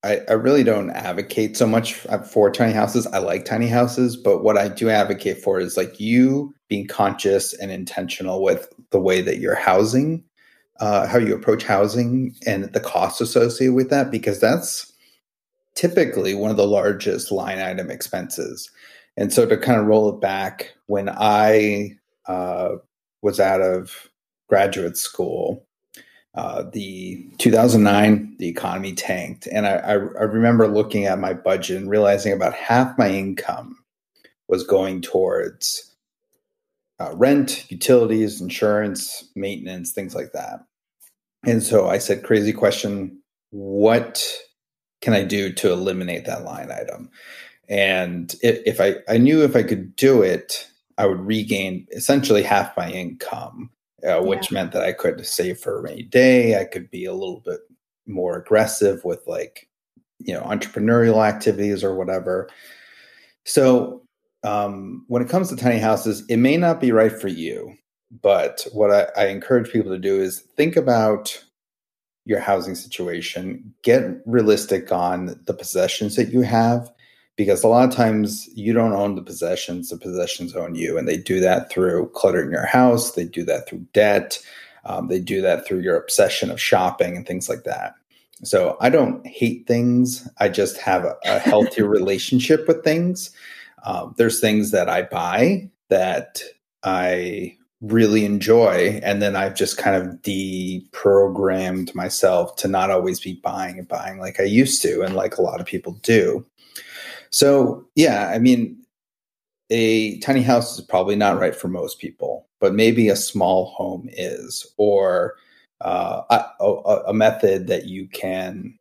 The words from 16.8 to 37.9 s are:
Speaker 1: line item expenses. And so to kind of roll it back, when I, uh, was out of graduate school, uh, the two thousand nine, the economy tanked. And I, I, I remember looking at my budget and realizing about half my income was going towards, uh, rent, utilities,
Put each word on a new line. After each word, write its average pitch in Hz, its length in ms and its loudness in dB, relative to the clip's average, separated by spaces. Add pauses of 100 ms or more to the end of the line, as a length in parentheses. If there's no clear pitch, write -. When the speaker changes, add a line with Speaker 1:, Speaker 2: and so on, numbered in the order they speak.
Speaker 1:
line 98 280 -4
item 92 320 -6
expenses. - 800 -10 (460)
And 104 140 -4
so 120 140 4
to 107 120 2
kind 120 220 2
of 104 60 0
roll 107 240 4
it 101 100 -8
back, 95 540 -4 (140)
when 98 220 -2
I, 107 840 2 (360)
uh, 90 500 -4 (440)
was 101 180 0
out 95 220 2
of 92 480 -2 (400)
graduate 95 480 0
school, - 680 -6 (680)
uh, - 380 -8
the 92 540 -12 (140)
two 117 120 6
thousand 110 320 6
nine, 104 560 4
the 92 80 -6
economy 92 460 -8
tanked. 87 540 -8
And 104 200 -2
I, 98 80 0
I, - 180 -2
I 101 300 -2
remember 113 440 4
looking 104 380 0
at 95 140 0
my 95 140 -4
budget 92 440 -2
and 98 120 -8
realizing 101 420 2
about 95 220 0
half 127 440 0
my 107 120 2
income - 680 -6 (720)
was 92 160 0
going 95 380 0
towards, - 920 -4 (1080)
uh, - 140 -10
rent, 135 540 2
utilities, 110 720 2